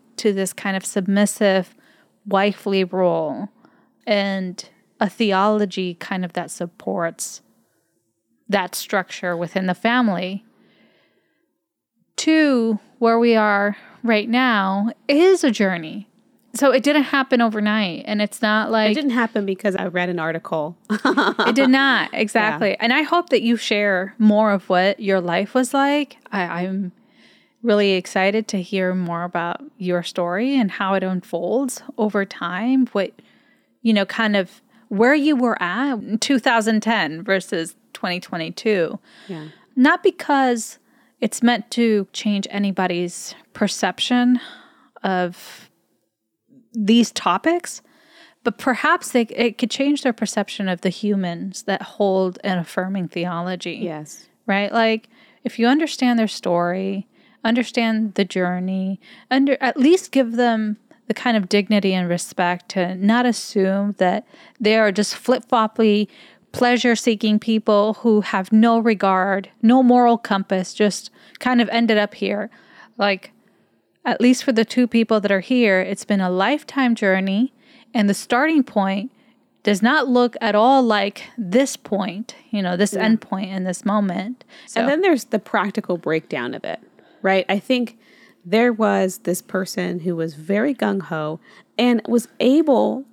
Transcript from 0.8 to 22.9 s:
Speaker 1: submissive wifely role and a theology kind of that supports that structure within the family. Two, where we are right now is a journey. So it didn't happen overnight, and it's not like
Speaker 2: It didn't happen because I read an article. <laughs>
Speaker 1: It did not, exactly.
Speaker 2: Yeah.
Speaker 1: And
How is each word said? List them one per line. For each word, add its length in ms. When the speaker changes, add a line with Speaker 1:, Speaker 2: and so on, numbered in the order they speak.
Speaker 1:
submissive 920
wifely 580
role 640
and 640
a 100
theology 840
kind 320
of 80
that 180
supports 880
that 260
structure 640
within 300
the 80
family. 720
Two, 640
where 200
we 160
are 420
right 240
now 640
is 360
a 80
journey. 580
So 160
it 100
didn't 220
happen 360
overnight, 680
and 120
it's 220
not 300
like 200
Speaker 2:
It 40
didn't 160
happen 340
because 300
I 120
read 220
an 80
article. 580
<laughs> 160
Speaker 1:
It 100
did 140
not, 440
exactly. 580
Speaker 2:
Yeah. 80
Speaker 1:
And 140